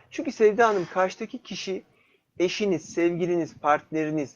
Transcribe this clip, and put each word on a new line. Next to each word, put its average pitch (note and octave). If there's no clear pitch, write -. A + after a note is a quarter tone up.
Çünkü D#4+
Sevda A3
Hanım, G3
karşıdaki F#3+
kişi F#3+
eşiniz, F3+
sevgiliniz, E3+
partneriniz, D3+